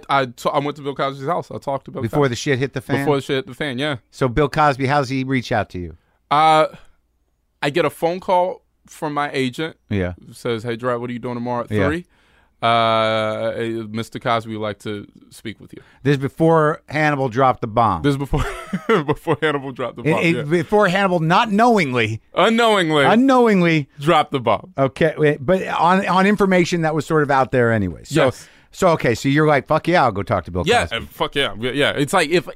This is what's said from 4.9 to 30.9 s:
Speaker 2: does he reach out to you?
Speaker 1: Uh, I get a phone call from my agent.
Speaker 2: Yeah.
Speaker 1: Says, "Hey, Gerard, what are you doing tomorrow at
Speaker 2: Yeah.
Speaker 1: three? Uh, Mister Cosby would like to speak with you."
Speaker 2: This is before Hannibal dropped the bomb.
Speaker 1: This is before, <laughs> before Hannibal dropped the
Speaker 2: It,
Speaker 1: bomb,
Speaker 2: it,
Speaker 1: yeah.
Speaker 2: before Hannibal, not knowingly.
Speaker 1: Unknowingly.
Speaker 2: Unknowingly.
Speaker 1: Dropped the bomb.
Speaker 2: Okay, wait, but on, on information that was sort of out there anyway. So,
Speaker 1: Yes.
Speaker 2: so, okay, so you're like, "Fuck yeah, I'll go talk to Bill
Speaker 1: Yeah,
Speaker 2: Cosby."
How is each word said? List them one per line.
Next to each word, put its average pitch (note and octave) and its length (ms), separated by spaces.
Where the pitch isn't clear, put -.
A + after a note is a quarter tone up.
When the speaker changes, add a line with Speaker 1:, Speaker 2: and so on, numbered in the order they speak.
Speaker 2:
does C3+ 120
he C3 140
reach C3 280
out G#2+ 180
to - 100
you? E2 160
Speaker 1:
Uh, D#3 340
I D3 80
get D3+ 160
a C#3+ 60
phone E3+ 280
call F3+ 420
from D3+ 260
my C#3+ 180
agent. C3+ 460
Speaker 2:
Yeah. F2+ 240
Speaker 1:
Says, A#2 300
"Hey, A#2+ 120
Gerard, A#2+ 240
what B2 100
are B2 40
you A#2+ 60
doing B2 160
tomorrow A#2+ 280
at - 80
Speaker 2:
Yeah. G#2 160
Speaker 1:
three? E3+ 180
Uh, A2+ 1300
Mister A2+ 300
Cosby A2+ 380
would G#2+ 40
like G#2 180
to G#2 280
speak - 320
with - 120
you." - 80
Speaker 2:
This C#3 100
is C#3+ 40
before D#3 720
Hannibal D3 400
dropped B2+ 320
the C3+ 60
bomb. G#2 340
Speaker 1:
This C#3+ 100
is C#3 60
before, C#3 260
<laughs> G3+ 180
before D3 360
Hannibal C#3+ 300
dropped A#2+ 240
the A#2+ 80
Speaker 2:
It, C#3+ 80
Speaker 1:
bomb, - 120
Speaker 2:
it, E3+ 120
Speaker 1:
yeah. - 80
Speaker 2:
before F3+ 460
Hannibal, F3+ 320
not F#3+ 300
knowingly. D3+ 720
Speaker 1:
Unknowingly. G#3 720
Speaker 2:
Unknowingly. G#3 800
Speaker 1:
Dropped D3+ 300
the C#3 100
bomb. G#2+ 360
Speaker 2:
Okay, C#3+ 400
wait, D3 280
but F#3 220
on, F3+ 400
on F#3+ 200
information F#3 540
that D#3 120
was D3+ 120
sort D#3 180
of C#3 80
out C3+ 220
there A#2+ 180
anyway. F2+ 320
So, C#3+ 220
Speaker 1:
Yes. - 240
Speaker 2:
so, - 180
okay, D#3 260
so - 140
you're D3+ 180
like, C#3+ 180
"Fuck D3+ 220
yeah, E3+ 160
I'll A#2+ 80
go G2+ 120
talk F#2 200
to - 80
Bill F2 140
Speaker 1:
Yeah, A3+ 160
Speaker 2:
Cosby." G#2 160